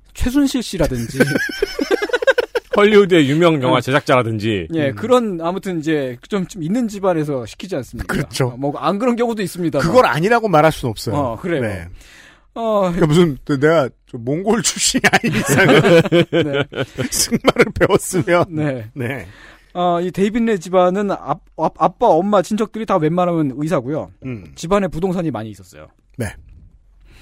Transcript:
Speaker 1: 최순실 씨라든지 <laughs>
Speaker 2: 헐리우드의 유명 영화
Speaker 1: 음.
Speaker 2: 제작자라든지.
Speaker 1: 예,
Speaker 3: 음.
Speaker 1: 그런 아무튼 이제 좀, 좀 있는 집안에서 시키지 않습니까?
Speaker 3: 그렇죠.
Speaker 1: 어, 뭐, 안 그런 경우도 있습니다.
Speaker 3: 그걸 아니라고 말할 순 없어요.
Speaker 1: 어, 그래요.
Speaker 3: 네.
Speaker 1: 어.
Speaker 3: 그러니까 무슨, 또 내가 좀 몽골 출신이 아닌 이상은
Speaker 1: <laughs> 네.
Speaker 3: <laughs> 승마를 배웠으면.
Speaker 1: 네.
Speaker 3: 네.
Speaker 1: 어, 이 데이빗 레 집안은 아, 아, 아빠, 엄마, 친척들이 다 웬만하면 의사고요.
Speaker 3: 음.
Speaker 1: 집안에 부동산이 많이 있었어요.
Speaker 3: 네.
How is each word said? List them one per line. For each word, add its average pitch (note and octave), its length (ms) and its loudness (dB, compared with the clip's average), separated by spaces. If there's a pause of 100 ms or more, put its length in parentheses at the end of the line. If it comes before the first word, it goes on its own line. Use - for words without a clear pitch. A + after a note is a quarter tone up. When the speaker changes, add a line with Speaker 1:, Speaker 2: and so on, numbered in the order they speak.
(120)
Speaker 1:
최순실 C4 500 0
씨라든지 C3 580 -4
<laughs> - 1600 -2
Speaker 2:
헐리우드의 G3 540 6
유명 D#3+ 320 2
영화 B2+ 160 2
Speaker 1:
음. - 20 0
Speaker 2:
제작자라든지. A2+ 960 0
Speaker 1:
예, D3+ 160 0
Speaker 3:
음. G#2+ 40 -6
Speaker 1:
그런 A3 460 0
아무튼 F3+ 380 -4
이제 C#3+ 400 -2 (100)
좀, F#3+ 180 -2
좀 F3+ 160 -12
있는 A3 240 -2
집안에서 D#3+ 600 -2
시키지 F3+ 300 -10
않습니까? B2 380 -8
Speaker 3:
그렇죠. C#3 340 -2
Speaker 1:
어, A#2+ 100 -10
뭐, C#3 200 -4
안 F3+ 200 -2
그런 A#3+ 180 2
경우도 A3+ 260 -2
있습니다. E3+ 360 -4
Speaker 3:
그걸 G#3+ 260 4
아니라고 G#3 440 2
말할 D#3 220 6
순 C3+ 200 -4
없어요. D3 260 -6
Speaker 1:
어, B2 240 -4
그래요. E3 220 -4
Speaker 3:
네. F#2 240 -6 (680)
Speaker 1:
어. A3 280 0
Speaker 3:
그러니까 F3 240 0
무슨, D#3 400 4
또 C#3+ 120 -2
내가 D3+ 300 2 (180)
좀 B2 180 -12
몽골 F#3+ 380 -2
출신이 - 480 -2
아닌 - 280 0
이상은 D3+ 420 4
Speaker 1:
<laughs> E3 500 4
네. D3 340 0 (200)
Speaker 3:
<laughs> - 260 -8
승마를 - 680 0
배웠으면. E3+ 720 2
Speaker 1:
네. D3 440 -4
Speaker 3:
네. A#2+ 320 -6 (480)
Speaker 1:
어, F3 280 0
이 F3+ 80 -4
데이빗 G3+ 320 0
레 A3+ 160 0
집안은 F#3 540 2
아, B2 220 -4 (220)
아, E3 220 0
아빠, E3+ 280 0
엄마, F#3+ 360 4
친척들이 G#3+ 420 -4
다 G3+ 140 0
웬만하면 E3 580 0
의사고요. C#3+ 540 -4 (160)
Speaker 3:
음. A2+ 180 -10 (100)
Speaker 1:
집안에 F#3+ 340 0
부동산이 E3+ 420 -4
많이 A2 200 -8
있었어요. D#2 380 -20 (300)
Speaker 3:
네. A#2 80 -4 (960)